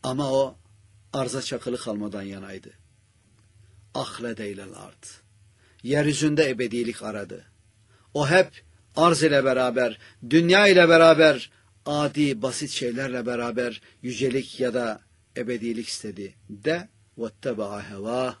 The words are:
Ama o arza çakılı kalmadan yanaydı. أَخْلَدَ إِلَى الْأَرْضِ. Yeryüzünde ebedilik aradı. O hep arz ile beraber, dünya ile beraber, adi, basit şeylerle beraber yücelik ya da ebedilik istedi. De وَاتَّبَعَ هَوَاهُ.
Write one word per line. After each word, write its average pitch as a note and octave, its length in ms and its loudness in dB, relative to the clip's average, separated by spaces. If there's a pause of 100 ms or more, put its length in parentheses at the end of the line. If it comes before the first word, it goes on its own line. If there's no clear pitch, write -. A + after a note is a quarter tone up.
Ama C3+ 280 -4
o C3+ 240 0 (580)
arza B2+ 280 -6
çakılı B2 360 -8
kalmadan G#2 440 -8
yanaydı. G2 480 -16 (1300)
أَخْلَدَ A#2+ 420 -10
إِلَى G2 340 -12
الْأَرْضِ. - 480 -20 (640)
Yeryüzünde D3 680 0
ebedilik A#2 540 -4
aradı. G2+ 420 -12 (680)
O C#3+ 160 0
hep F#3 200 4 (460)
arz D#3+ 280 4
ile C#3+ 220 4
beraber, B2+ 540 0 (300)
dünya E3+ 380 6
ile F3+ 220 8
beraber, D#3+ 600 8 (340)
adi, C#3+ 560 -2
basit C3 280 -6
şeylerle B2 560 -6
beraber A#2+ 560 -6 (200)
yücelik B2 580 -6
ya B2 140 -2
da A#2 280 -4 (360)
ebedilik A#2 500 -6
istedi. G2+ 480 -14 (140)
De D#3 380 -6 (300)
وَاتَّبَعَ G#2+ 640 -10 (120)
هَوَاهُ. A#2 460 -6